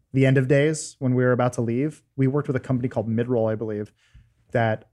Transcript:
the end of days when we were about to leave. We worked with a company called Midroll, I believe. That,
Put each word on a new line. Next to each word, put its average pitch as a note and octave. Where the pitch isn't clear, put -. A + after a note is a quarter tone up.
the C3+
end C3
of C3
days D3
when B2+
we B2+
were B2+
about B2
to -
leave. B2
We C3+
worked C#3
with C3
a B2+
company B2+
called A2+
Midroll, A2+
I A2
believe. G#2+
That, A2+